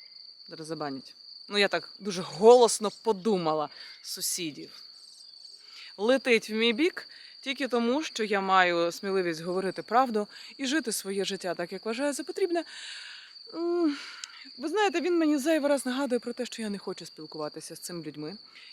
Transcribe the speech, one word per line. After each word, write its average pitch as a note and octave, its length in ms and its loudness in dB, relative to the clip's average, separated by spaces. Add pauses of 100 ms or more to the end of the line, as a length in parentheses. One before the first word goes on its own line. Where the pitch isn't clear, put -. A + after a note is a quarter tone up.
(500)
зараз D#3+ 180 -16
забанять. D3+ 460 -8 (360)
Ну, G#3 80 -4
я G3+ 100 6
так F3 220 -2 (100)
дуже F#3+ 220 -4
голосно A3 680 6 (120)
подумала, F3 680 0 (340)
сусідів. D#3+ 680 -6 (1300)
Летить A#3 520 4
в G#3+ 40 -8
мій A3+ 200 2
бік D#4 340 0 (380)
тільки C4+ 220 -4
тому, A#3+ 360 2
що - 200 -4
я G3+ 180 0
маю F3+ 500 4
сміливість F3 500 -2
говорити F3+ 400 -2
правду A3 460 2 (300)
і C4+ 100 -6
жити B3+ 240 -2
своє G3 340 -4
життя F3+ 300 -4
так, F3 160 -6
як F#3+ 140 -10
вважаю C4 280 -2
за C#4+ 100 -6
потрібне. F4 400 -2 (880)
М, E4+ 440 0 (600)
ви C#4+ 120 -6
знаєте, F#4 320 2
він F4 160 2
мені D4+ 200 4
зайвий C#4+ 320 2
раз C#4 160 0
нагадує B3 340 0
про A#3+ 140 -8
те, B3 120 -6
що - 160 -10
я G#3+ 80 -4
не G3+ 80 -4
хочу F#3 280 -8
спілкуватися D#3 720 -10
з - 40 -14
цими E3+ 240 -10
людьми. D3+ 340 -10 (360)